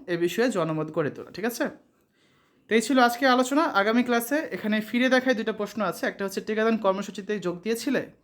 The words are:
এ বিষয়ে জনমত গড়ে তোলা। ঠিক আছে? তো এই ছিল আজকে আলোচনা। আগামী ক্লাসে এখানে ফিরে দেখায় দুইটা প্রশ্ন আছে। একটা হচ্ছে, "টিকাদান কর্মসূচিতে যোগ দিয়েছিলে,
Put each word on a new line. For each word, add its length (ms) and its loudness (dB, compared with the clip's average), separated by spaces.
এ 100 -2
বিষয়ে 320 0
জনমত 420 -2
গড়ে 180 -2
তোলা। 220 -12
ঠিক 140 -8
আছে? 240 -2
তো 60 2
এই 60 6
ছিল 180 2
আজকে 280 4
আলোচনা। 340 4
আগামী 420 2
ক্লাসে 320 0
এখানে 460 -2
ফিরে 280 0
দেখায় 260 4
দুইটা 180 -4
প্রশ্ন 280 -6
আছে। 240 -2
একটা 200 -4
হচ্ছে, 160 -4
"টিকাদান 360 0
কর্মসূচিতে 600 -2
যোগ 220 -4
দিয়েছিলে, 500 -2